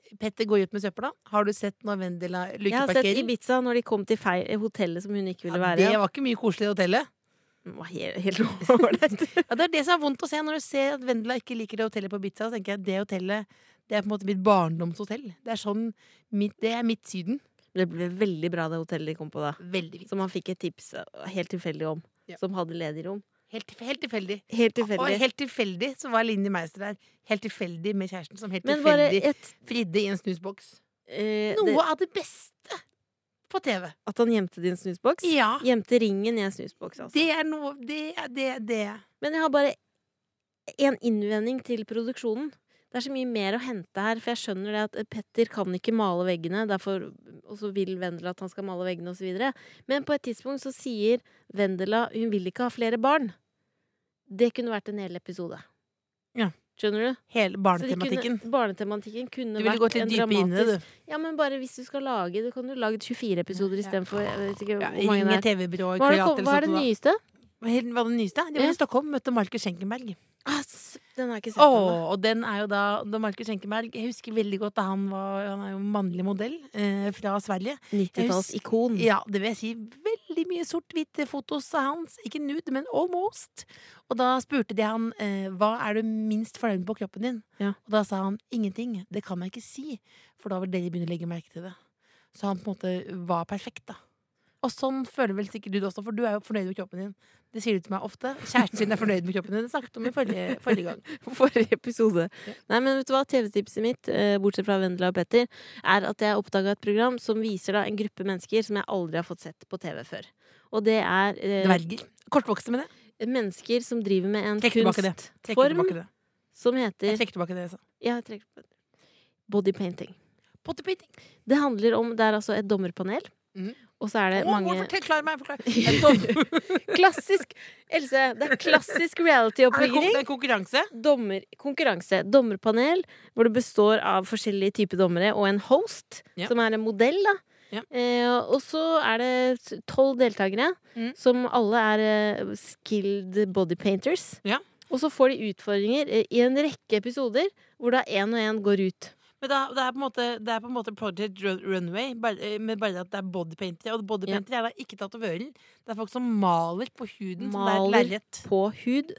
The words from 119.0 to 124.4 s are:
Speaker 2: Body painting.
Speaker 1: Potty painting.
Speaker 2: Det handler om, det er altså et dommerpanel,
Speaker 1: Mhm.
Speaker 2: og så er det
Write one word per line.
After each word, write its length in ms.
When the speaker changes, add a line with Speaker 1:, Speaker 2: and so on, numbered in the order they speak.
Speaker 2:
Body 240
painting. 420
Speaker 1:
Potty 220
painting. 240
Speaker 2:
Det 100
handler 380
om, 220
det 20
er 140
altså 240
et 100
dommerpanel, 540
Speaker 1:
Mhm. 180
Speaker 2:
og 80
så 100
er 120
det 140